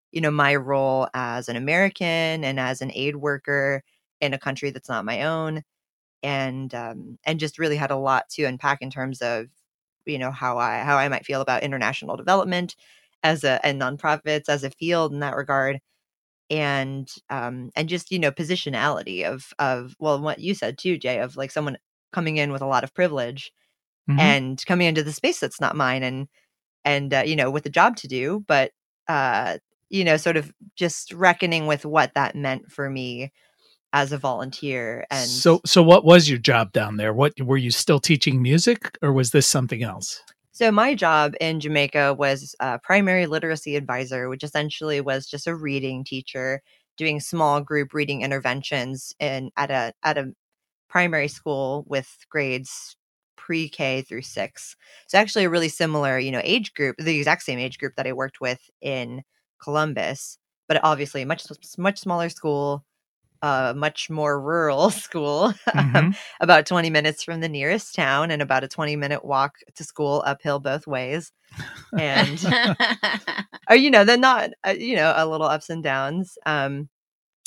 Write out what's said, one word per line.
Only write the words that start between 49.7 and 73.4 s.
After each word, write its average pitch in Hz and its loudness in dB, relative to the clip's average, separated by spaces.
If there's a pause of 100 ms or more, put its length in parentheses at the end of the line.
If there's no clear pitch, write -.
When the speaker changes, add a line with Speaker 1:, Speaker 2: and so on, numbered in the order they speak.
Speaker 1:
a, 120 -2 (100)
at 151 0
a 135 -6 (580)
primary 165 2
school 143 -4
with - -6
grades 131 -4 (420)
pre-K 147 -4
through 131 -12
six. - -10 (320)
So 190 4
actually 214 2
a 180 2
really 165 2
similar, 147 0
you 131 -2
know, 123 -2
age 214 -2
group, 139 -2
the 156 -2
exact 147 2
same 127 -6
age 127 -8
group 139 -8
that 135 -4
I 131 -4
worked 131 -8
with 127 -4 (220)
in 131 -6 (400)
Columbus, 143 -4 (280)
but 156 2
obviously 147 0
a 127 -6
much, 165 -6 (340)
much 196 0
smaller 170 -2
school, 143 -4 (600)
a 131 0
much 151 -4
more 147 -2
rural 156 2
<laughs> - 4
school, 160 0 (220)
Speaker 2:
Mm-hmm. 147 4 (280)
Speaker 1:
about 165 8
twenty 170 2
minutes 156 2
from 165 -6
the 160 -2
nearest 156 -2
town 147 0
and 147 -2
about 131 2
a 135 -8
twenty-minute 147 -4
walk 139 0 (180)
to - -14
school 147 -2
uphill 143 -2
both 143 -4
ways. 139 -6 (640)
And 143 0
Speaker 3:
<laughs> 220 -2